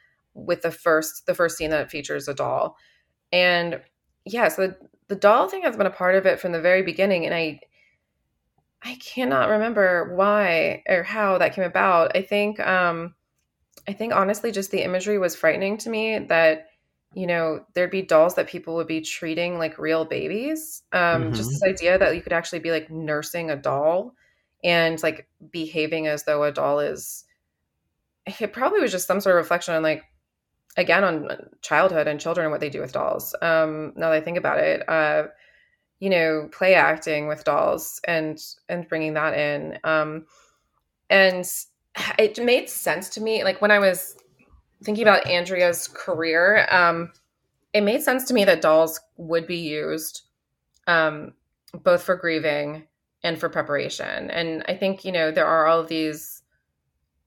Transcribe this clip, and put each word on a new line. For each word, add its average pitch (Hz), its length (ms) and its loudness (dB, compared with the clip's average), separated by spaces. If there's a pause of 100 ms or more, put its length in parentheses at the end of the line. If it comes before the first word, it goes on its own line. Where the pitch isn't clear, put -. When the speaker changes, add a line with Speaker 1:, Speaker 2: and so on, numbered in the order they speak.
(340)
Speaker 1:
with - 300 -6
the 165 80 -2
first, 156 540 -2
the 175 100 0
first 165 220 0
scene 156 120 -4
that 151 220 -2
features 147 360 -8
a 143 60 -4
doll. 135 420 -2 (560)
And 175 500 2 (440)
yeah, 214 220 0
so 190 200 0
the, 185 100 -8 (320)
the 196 60 -6
doll 233 340 4
thing 381 140 -10
has 262 120 -2
been 202 120 0
a 180 40 -4
part 185 240 2
of 190 100 2
it 180 140 2
from 175 140 -6
the 165 80 -4
very 180 220 4
beginning, 180 420 0
and 156 100 -2
I, 156 240 -4 (1200)
I 247 140 -12
cannot 254 540 -2
remember 202 640 0
why 185 720 2
or 180 160 2
how 202 340 0
that 175 160 2
came 190 120 -2
about. 180 500 2
I 185 60 0
think, 208 400 -2
um, 170 520 -2 (760)
I - 20 -4
think 220 220 -6
honestly, 202 400 0
just 196 180 -6
the 196 140 -2
imagery 185 320 -2
was 175 180 -2
frightening 196 440 0
to 226 100 -10
me 220 300 -4
that, 165 480 2 (460)
you 185 140 -6
know, 165 460 -2
there'd 180 180 0
be 190 120 -2
dolls 170 320 4
that - 120 0
people 170 280 -10
would 165 120 -4
be 160 140 -4
treating 170 580 -6
like 160 180 -6
real 160 280 -2
babies. 208 760 -6 (120)
Um, 170 400 2
just 110 160 -4
Speaker 2:
Mm-hmm. 135 40 -4
Speaker 1:
this 147 100 -4
idea 185 340 2
that 170 180 2
you 175 60 -8
could - 100 -6
actually 170 280 -4
be, 165 120 -4
like, 156 180 -2
nursing 160 600 -6
a 143 60 -4
doll 156 560 -2 (500)
and, 165 400 2
like, 160 240 -2 (240)
behaving 156 560 -4
as 151 160 -2
though 147 200 0
a 147 100 0
doll 143 260 0
is, - 460 -6 (1000)
it 202 280 -8
probably 339 260 0
was 247 120 2
just 180 160 -4
some 190 120 2
sort 190 160 4
of 170 80 4
reflection 175 320 -2
on, 160 80 0
like, 156 220 0 (720)
again, 185 260 4
on 160 240 0 (340)
childhood 156 460 2
and 151 100 -4
children 165 280 -2
and 156 60 -2
what 147 100 -4
they 151 80 -4
do 139 100 -10
with 151 140 -10
dolls. - 480 -4
Um, 156 560 0
now 165 120 0
that 160 60 4
I 156 60 2
think 170 160 -4
about 151 200 0
it, 156 300 0
uh, 156 400 2 (720)
you 196 100 -2
know, 160 440 2
play 185 220 4
acting 151 520 2
with 151 160 -6
dolls 156 640 0
and, 156 340 -4 (280)
and 175 180 -6
bringing 156 280 -4
that 156 220 0
in. 147 460 -4
Um, 156 420 -2 (840)
and 185 360 4 (720)
it 214 240 2
made 240 280 2
sense 175 400 -6
to - 120 -10
me, 220 220 -2
like, 185 180 -2
when 208 80 4
I 208 100 6
was 185 360 0 (640)
thinking 214 220 -2
about 202 240 6
Andrea's 175 640 0
career, 165 800 2
um, 170 400 4 (640)
it 214 80 4
made 220 200 2
sense 254 240 0
to - 80 -4
me 214 120 4
that 170 160 6
dolls 160 380 4 (180)
would 165 280 -4
be 175 120 -6
used, 156 640 -6 (640)
um, 156 460 0 (500)
both 175 180 4
for 185 140 -2
grieving 156 720 -4 (360)
and 165 140 -4
for 165 120 -4
preparation. - 800 -6
And 165 380 -6
I 185 60 -2
think, 190 280 -4
you 190 80 -8
know, 160 200 0
there 160 140 2
are 156 220 4
all 165 140 4
of 160 80 -6
these 156 480 -6 (880)